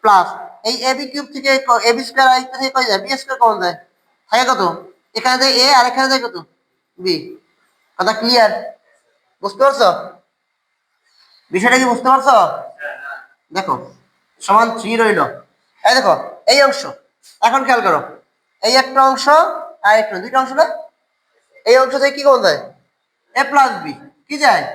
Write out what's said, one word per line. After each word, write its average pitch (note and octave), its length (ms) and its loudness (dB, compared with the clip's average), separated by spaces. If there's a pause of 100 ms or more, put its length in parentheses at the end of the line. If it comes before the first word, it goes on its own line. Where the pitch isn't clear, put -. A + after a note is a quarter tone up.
প্লাস G3 260 4 (360)
এই A3 200 -4
এ C4 100 0
বি C4+ 140 -8
কিউব C#4+ 260 -10
থেকে C4+ 240 0
ক-, B3+ 220 0
এ A#3 140 2
বি C4 100 -4
স্কয়ার C4+ 240 2
আর B3+ 140 2
এটা B3+ 160 -14
থেকে C4+ 120 -6
কত C4 180 -2
যায়? G3 140 -2
বি C4+ 160 -6
স্কয়ার C4 220 -10
কমন G#3+ 220 2
যায়, F3 140 -4 (560)
থাকে A#3+ 180 2
কত? G3+ 120 0 (520)
এখানে B3+ 300 -2
যায় C4+ 100 0
এ C4 200 2
আর B3 120 4
এখানে C4 240 -2
যায় C4 120 0
কত? A#3 160 -10 (640)
বি। F3+ 380 -6 (600)
কথা F#3+ 160 0
ক্লিয়ার? A3+ 380 2 (920)
বুঝতে G3+ 220 -4
পারছো C4+ 560 0 (1300)
বিষয়টা A#3 260 2
কি? B3+ 80 2
বুঝতে A#3+ 180 -2
পারছো? C4 320 4 (1200)
দেখো, F3 380 -6 (480)
সমান A3+ 400 2
থ্রি A3 180 -4
রইল। G#3 240 2 (600)
এই A#3 120 4
দেখো, G3+ 340 0 (180)
এই C#4 160 4
অংশ। C#4 220 0 (560)
এখন A#3 240 0
খেয়াল A#3+ 160 2
করো, E3 220 0 (580)
এই C#4 140 0
একটা C4 280 2
অংশ C4+ 240 0 (560)
আর G#3+ 160 4
একটা, G#3+ 200 -6
দুইটা B3 200 -2
অংশ B3+ 120 -4
না? - 340 -2 (800)
এই A#3+ 120 6
অংশ C4 180 0
থেকে C4+ 160 0
কি C#4 120 -12
কমন C4 200 4
যায়? D#3 140 2 (760)
এ C4 140 0
প্লাস B3+ 340 0
বি। D3+ 100 -12 (340)
কি D4 100 -12
যায়? A3+ 260 2 (120)